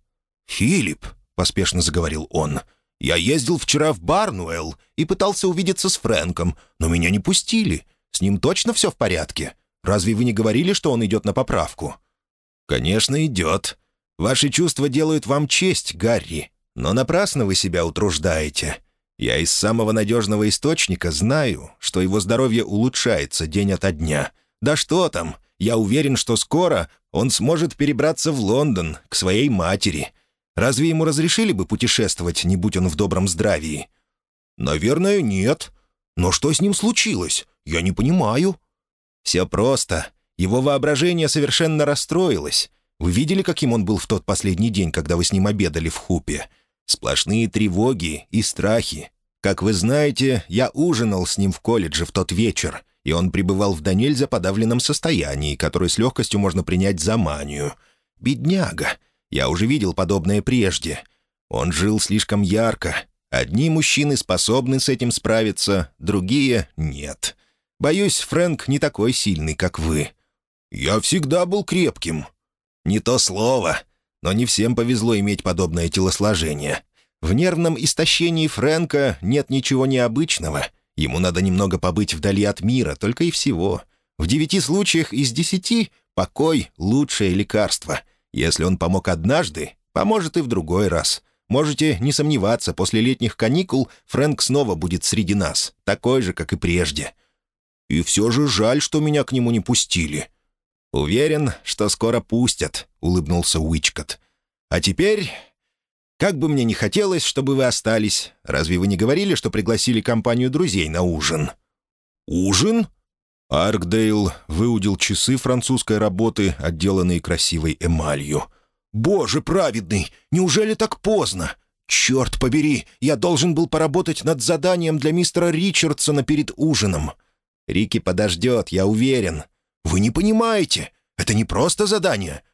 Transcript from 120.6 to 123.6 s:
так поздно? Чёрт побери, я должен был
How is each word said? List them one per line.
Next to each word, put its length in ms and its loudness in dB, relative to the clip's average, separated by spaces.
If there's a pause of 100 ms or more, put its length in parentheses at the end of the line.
так 260 -2
поздно? 540 0 (320)
Чёрт 540 2
побери, 460 2 (140)
я 160 2
должен 380 2
был 140 2